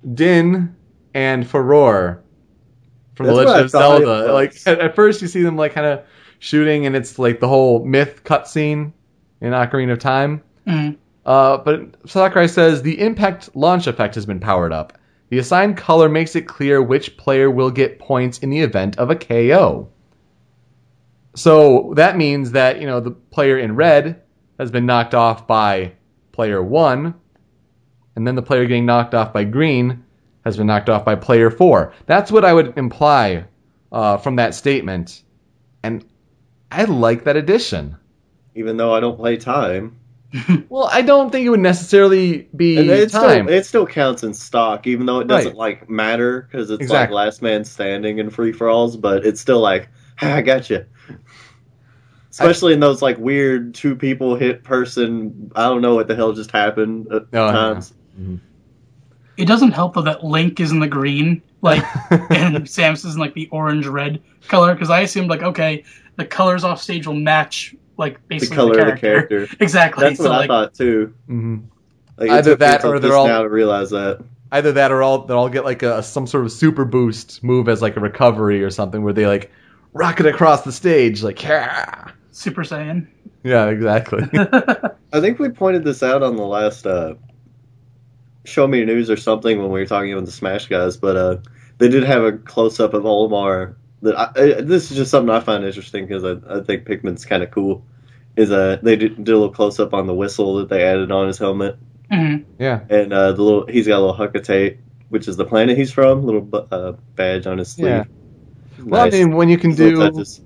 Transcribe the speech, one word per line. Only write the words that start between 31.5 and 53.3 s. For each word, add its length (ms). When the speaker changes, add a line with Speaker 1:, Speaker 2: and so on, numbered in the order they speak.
Speaker 1:
four. 420
That's 260
what 140
I 80
would 240
imply, 680
uh, 260
from 200
that 180
statement. 680
And 220
I 140
like 400
that 100
addition. 640
Speaker 2:
Even 220
though 180
I 60
don't 160
play 200
Time. 600
Speaker 1:
<laughs> 360
Well, 220
I 120
don't 280
think 140
it 40
would 120
necessarily 920
be 220
Speaker 2:
And 120
it 220
Speaker 1:
Time. 340
Speaker 2:
still, 120
it 80
still 220
counts 360
in 100
stock, 520
even 200
though 160
it 60
doesn't, 240
Speaker 1:
Right. 60
Speaker 2:
like, 320
matter, 600
'cause 180
it's, 120
Speaker 1:
Exactly. 340
Speaker 2:
like, 120
last 140
man 220
standing 560
in 100
free-for-alls, 680
but 280
it's 140
still 220
like, 260
"Ha, 180
I 60
gotcha." 440
Especially 440
in 80
those, 200
like, 160
weird 560